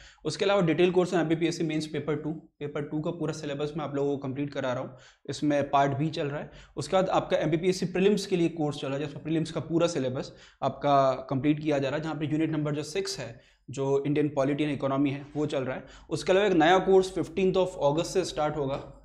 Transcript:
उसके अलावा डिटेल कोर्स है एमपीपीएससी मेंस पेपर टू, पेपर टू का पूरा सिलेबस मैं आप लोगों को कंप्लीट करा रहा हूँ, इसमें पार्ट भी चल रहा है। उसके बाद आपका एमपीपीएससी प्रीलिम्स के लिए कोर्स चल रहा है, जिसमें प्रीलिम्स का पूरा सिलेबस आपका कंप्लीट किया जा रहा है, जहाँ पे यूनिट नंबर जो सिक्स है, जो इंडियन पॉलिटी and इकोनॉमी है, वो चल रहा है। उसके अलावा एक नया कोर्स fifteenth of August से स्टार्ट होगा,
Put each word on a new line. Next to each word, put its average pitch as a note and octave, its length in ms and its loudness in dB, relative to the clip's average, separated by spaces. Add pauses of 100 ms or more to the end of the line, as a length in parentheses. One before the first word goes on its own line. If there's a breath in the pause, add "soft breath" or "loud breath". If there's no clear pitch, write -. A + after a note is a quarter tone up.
(240 loud breath)
उसके D#3 200 -2
अलावा G3+ 160 4
डिटेल E3+ 300 4
कोर्स F3+ 240 2
है F3 60 2
एमपीपीएससी D#3+ 440 0
मेंस D#3 220 -2
पेपर D3 300 -4
टू, D3+ 160 -6
पेपर D3 500 -8
टू D3+ 180 -4
का E3 100 -4
पूरा D#3 220 -4
सिलेबस D3 440 -6
मैं D3+ 80 -4
आप C#3 100 -6
लोगों C#3+ 160 0
को C#3 180 -4
कंप्लीट C#3 240 -4
करा C3 200 -2
रहा B2+ 100 -4
हूँ, - 140 -10 (320 loud breath)
इसमें C#3+ 420 0
पार्ट C#3+ 220 4
भी C#3+ 160 0
चल D#3 180 -4
रहा C#3+ 140 -6
है। G#3 100 -12 (260 loud breath)
उसके D3+ 200 -2
बाद F#3+ 120 4
आपका F3 280 0
एमपीपीएससी E3+ 500 0
प्रीलिम्स F#3+ 400 2
के F#3 100 -2
लिए E3+ 120 4
कोर्स D3 320 -4
चल C#3+ 80 -4
रहा C#3 80 -2
है, D3 80 -4
जिसमें C#3+ 180 -8
प्रीलिम्स D#3+ 280 -2
का D#3+ 100 -4
पूरा D#3+ 260 0
सिलेबस C#3 460 -2 (300 loud breath)
आपका C#3 680 2
कंप्लीट D3 300 2
किया D3 180 0
जा C3+ 100 -2
रहा C#3 80 -4
है, D#3 60 -4
जहाँ D#3 120 -6
पे D3+ 120 -6
यूनिट D3+ 240 0
नंबर D3+ 240 -2
जो D3 80 -4
सिक्स F#3+ 360 -6
है, - 400 -14 (120)
जो C3+ 360 2
इंडियन D3 220 2
पॉलिटी C#3+ 360 2
and D3 100 0
इकोनॉमी C3+ 360 0
है, C#3 160 -8 (100)
वो D3+ 100 0
चल D3 160 -2
रहा B2+ 140 -4
है। G3+ 80 -12 (260 loud breath)
उसके E3 220 -2
अलावा G3 140 4
एक G3 60 2
नया E3+ 260 6
कोर्स F#3+ 360 4
fifteenth F#3 420 0
of F3+ 100 2 (180)
August D#3+ 220 2
से F3+ 180 0
स्टार्ट D3+ 320 -2
होगा, C#3 200 -2 (280)